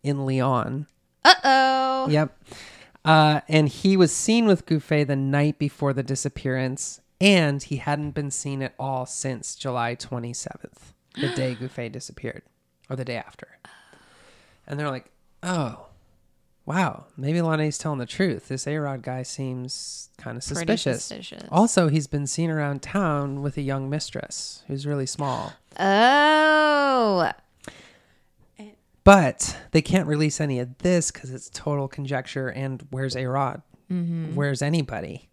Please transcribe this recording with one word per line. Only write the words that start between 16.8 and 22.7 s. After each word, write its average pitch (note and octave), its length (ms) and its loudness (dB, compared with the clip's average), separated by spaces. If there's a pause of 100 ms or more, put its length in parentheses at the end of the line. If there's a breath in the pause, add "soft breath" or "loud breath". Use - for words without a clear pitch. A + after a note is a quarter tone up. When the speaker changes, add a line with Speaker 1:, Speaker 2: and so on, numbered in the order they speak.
Speaker 1:
maybe D3 240 -2
Launay's D#3 380 0
telling D3 220 -4
the B2 80 -6
truth. F3+ 400 -2
This C3 180 -8
A-Rod C#3+ 380 -4
guy B2+ 200 -6
seems B2+ 920 -10
kinda A#2+ 220 -12
Speaker 2:
Pretty - 20 -10 (140)
Speaker 1:
suspicious. E3+ 480 -2
Speaker 2:
suspicious. - 480 -14
Speaker 1:
Also, F#3 380 4
he's D3 180 2
been C#3+ 180 -2
seen E3 240 -2
around D3 320 -2